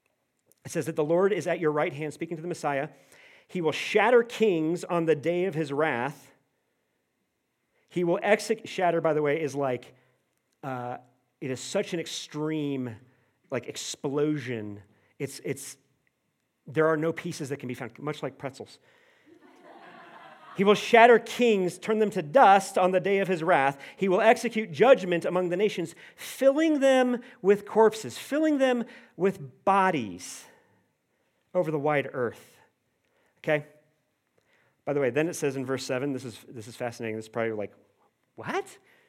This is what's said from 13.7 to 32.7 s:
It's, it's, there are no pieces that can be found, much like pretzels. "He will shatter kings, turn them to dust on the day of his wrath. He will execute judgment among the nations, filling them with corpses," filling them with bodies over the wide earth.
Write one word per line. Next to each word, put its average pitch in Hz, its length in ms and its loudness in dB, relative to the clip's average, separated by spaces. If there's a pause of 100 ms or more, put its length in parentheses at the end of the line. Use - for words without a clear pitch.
It's, - 260 -10
it's, - 320 -10 (880)
there 151 200 0
are 160 100 2
no 160 160 -2
pieces 160 360 -10
that 139 100 -8
can 131 100 -12
be 123 60 -8
found, 117 240 -14
much 147 240 -10
like 135 160 -10
pretzels. - 400 -14 (1800)
"He 190 80 0
will 208 100 6
shatter 233 440 8
kings, 214 600 0
turn 214 200 -4
them 214 120 2
to 190 120 -6
dust 196 560 6
on 185 120 4
the 185 80 2
day 196 200 0
of 196 100 -2
his 170 160 -2
wrath. 139 340 2 (180)
He 190 120 -2
will 185 140 2
execute 220 500 2
judgment 180 520 6
among 175 260 0
the 175 60 -2
nations, 196 380 -2 (220)
filling 294 640 2
them 254 420 2 (200)
with 202 240 2
corpses," 214 520 2
filling 302 400 0
them 254 260 0 (320)
with 170 480 -4
bodies 175 840 0 (1080)
over 170 160 0
the 156 80 -2
wide 139 340 0
earth. 120 440 -6 (840)